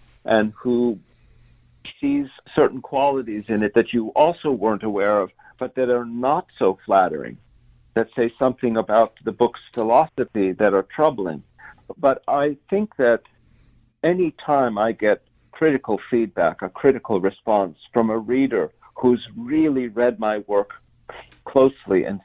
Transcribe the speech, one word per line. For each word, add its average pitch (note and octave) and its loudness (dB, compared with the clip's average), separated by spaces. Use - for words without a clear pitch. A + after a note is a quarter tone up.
and A2 0
who A#2+ -2
sees C#3+ -2
certain C3 2
qualities C3+ -4
in G#2+ 0
it G#2 0
that A2+ 2
you A2+ -2
also D#3+ 2
weren't G#2+ -2
aware G#2 0
of, F#2 -2
but B2+ -8
that B2+ 0
are A#2+ 0
not B2+ -2
so F#2+ 0
flattering, D#2 0
that A2+ 0
say A#2+ 0
something B2 0
about A2 2
the A2+ -4
book's A2+ 0
philosophy A#2 0
that G2 2
are F#2+ 2
troubling. G#2 -2
But C3+ 0
I C#3+ -2
think G#3 -4
that A#2+ 2
any F3 0
time C3 -2
I A2 0
get G#2 0
critical C3 0
feedback, F#2+ -2
a F#2 -6
critical A#2+ 0
response F#2+ -2
from A2+ 2
a A2 -2
reader A2+ -2
who's B2 0
really C3 -2
read A2+ -2
my G#2+ -2
work G2+ -2
closely C3 2
and G2 -6